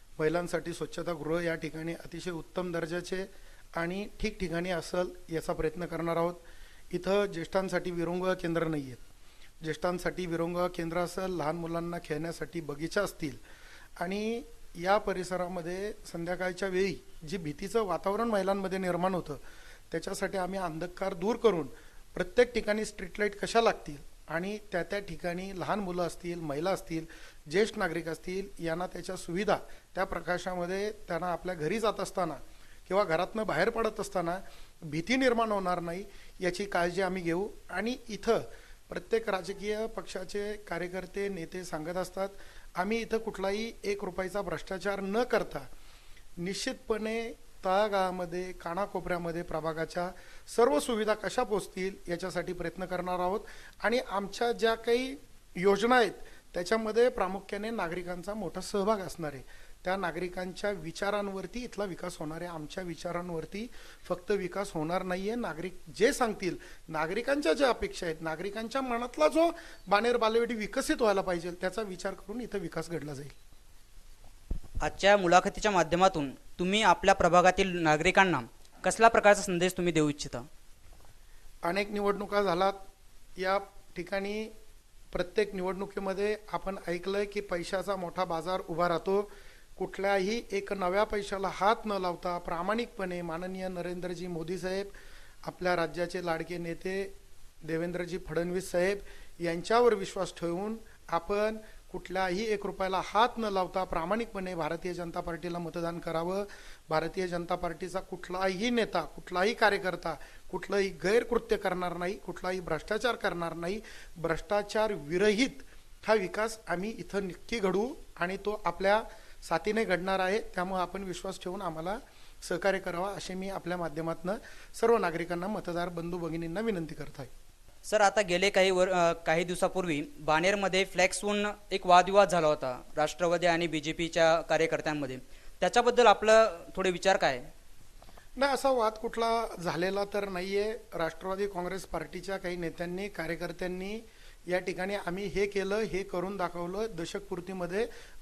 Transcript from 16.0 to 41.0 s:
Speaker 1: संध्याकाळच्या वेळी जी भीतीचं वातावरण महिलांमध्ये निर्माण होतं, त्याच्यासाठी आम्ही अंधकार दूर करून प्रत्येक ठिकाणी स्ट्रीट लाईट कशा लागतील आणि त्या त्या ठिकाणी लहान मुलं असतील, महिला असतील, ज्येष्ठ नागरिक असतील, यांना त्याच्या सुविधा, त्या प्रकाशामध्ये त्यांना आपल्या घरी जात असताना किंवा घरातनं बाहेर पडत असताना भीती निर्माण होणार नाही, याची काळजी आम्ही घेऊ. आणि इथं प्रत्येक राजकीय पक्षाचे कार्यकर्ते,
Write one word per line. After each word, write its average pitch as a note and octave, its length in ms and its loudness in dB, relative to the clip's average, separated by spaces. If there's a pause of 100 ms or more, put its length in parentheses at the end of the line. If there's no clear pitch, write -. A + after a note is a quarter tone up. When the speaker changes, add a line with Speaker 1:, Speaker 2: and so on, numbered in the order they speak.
Speaker 1:
संध्याकाळच्या F3+ 560 -2
वेळी F#3 360 0 (240)
जी F#3 80 -2
भीतीचं F#3+ 460 -2
वातावरण G3 460 0
महिलांमध्ये G3 500 2
निर्माण F3+ 360 2
होतं, D3+ 220 -4 (560)
त्याच्यासाठी F#3+ 460 -4
आम्ही F#3 200 -2
अंधकार F3+ 560 -4
दूर G3 220 0
करून F3+ 300 4 (480)
प्रत्येक A#3+ 400 4
ठिकाणी G#3+ 300 0
स्ट्रीट F#3+ 340 -8
लाईट G#3 200 0
कशा F#3 220 4
लागतील F#3 360 2 (320)
आणि F#3 300 -4 (140)
त्या F3 100 0
त्या G3 160 -4
ठिकाणी F3+ 600 -6
लहान D#3+ 180 0
मुलं F3+ 240 -2
असतील, F3 380 -4
महिला D#3 300 0
असतील, D#3+ 360 -4 (440)
ज्येष्ठ G3+ 280 2
नागरिक E3 300 -2
असतील, F#3 560 -6
यांना E3+ 220 -2
त्याच्या F3+ 300 -8
सुविधा, F3+ 420 0 (360)
त्या F#3 100 0
प्रकाशामध्ये F3+ 880 -2
त्यांना F3+ 400 -4
आपल्या F3+ 220 -4
घरी E3 260 0
जात G#3 200 2
असताना F3 340 -2 (540)
किंवा G3 160 4
घरातनं F#3 420 0
बाहेर F3+ 240 2
पडत A3 300 0
असताना E3 380 -2 (440)
भीती E3+ 340 0
निर्माण A3+ 360 4
होणार F3+ 280 2
नाही, F3 240 -6 (360)
याची F3+ 240 0
काळजी F3 380 2
आम्ही F#3 200 0
घेऊ. E3+ 260 0 (220)
आणि G#3 260 -2 (120)
इथं G#3 300 2 (500)
प्रत्येक A3 400 -2
राजकीय G3 580 -2
पक्षाचे G3+ 680 -6
कार्यकर्ते, F#3 720 -4